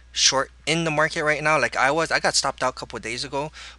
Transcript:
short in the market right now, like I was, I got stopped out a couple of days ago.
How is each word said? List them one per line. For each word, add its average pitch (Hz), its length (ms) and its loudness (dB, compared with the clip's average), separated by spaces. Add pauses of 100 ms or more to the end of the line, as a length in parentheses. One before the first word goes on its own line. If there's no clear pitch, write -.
(120)
short - 380 2 (160)
in 165 180 0
the 160 60 0
market 151 340 0
right 151 180 0
now, 151 180 2
like 120 160 0
I 127 140 4
was, 160 200 0
I 135 100 0
got 156 140 0
stopped - 280 -2
out 127 120 0
a - 20 -16
couple - 200 -12
of 104 60 -8
days 120 220 -6
ago. 143 260 -6 (280)